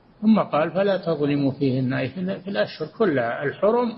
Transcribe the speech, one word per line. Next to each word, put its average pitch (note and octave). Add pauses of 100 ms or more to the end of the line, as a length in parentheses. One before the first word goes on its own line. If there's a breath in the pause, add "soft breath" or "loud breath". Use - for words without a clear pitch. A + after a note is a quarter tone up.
(220)
ثم G#3+
قال: D3+
"فلا F#3+
تظلموا D3
فيهن"، C3
أي C3
في F#3
ال-، F#3
في G3+
الأشهر G3+
كلها، C#3
الحرم A3